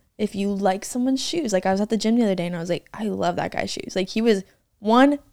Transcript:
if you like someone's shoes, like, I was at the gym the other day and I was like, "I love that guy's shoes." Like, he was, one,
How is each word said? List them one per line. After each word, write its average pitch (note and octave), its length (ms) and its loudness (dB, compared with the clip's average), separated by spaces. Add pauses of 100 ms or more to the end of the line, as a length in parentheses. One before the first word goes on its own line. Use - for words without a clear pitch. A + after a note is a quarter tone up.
(180)
if G#3 160 -4
you G3+ 180 -2
like G3 320 0
someone's C4 380 0
shoes, D4+ 300 -2
like, F#3 140 0
I F#3+ 60 2
was F#3+ 80 2
at G#3+ 80 0
the A3+ 80 0
gym A3 200 2
the A#3+ 80 4
other G3 100 2
day F3 120 -2
and F3 100 -4
I E3 40 -6
was F3 100 -6
like, - 220 -4
"I G#3+ 120 -8
love F#3+ 320 -2
that - 160 -4
guy's - 180 -4
shoes." - 260 -10
Like, F#3 140 -4
he A3 120 -2
was, G#3 220 2 (340)
one, C4 400 4 (140)